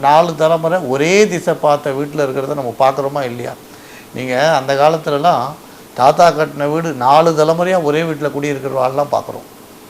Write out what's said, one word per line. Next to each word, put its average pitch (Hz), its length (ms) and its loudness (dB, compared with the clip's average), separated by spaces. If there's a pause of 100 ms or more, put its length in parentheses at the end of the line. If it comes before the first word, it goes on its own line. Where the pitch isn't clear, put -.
நாலு 165 260 4 (100)
தலைமுறை 165 340 0 (180)
ஒரே 156 180 0 (220)
திசை 165 200 -2 (120)
பார்த்த 147 340 0
வீட்டுல 147 240 -4
இருக்கிறத 135 380 -4
நம்ம 117 200 -8
பார்க்குறோமா 139 380 0 (100)
இல்லையா? 120 240 -10 (600)
நீங்க 127 180 -4 (240)
அந்த 131 120 -4 (120)
காலத்துலலாம் 156 640 0 (540)
தாத்தா 156 260 6 (140)
கட்டின 147 340 -4
வீடு 160 320 -4
நாலு 160 320 6
தலைமுறையா 175 400 2 (100)
ஒரே 156 200 0
வீட்டுல 147 260 -4
குடியிருக்கிற 135 520 -4
ஆள்லாம் 135 280 -2
பார்க்குறோம். - 320 -8 (420)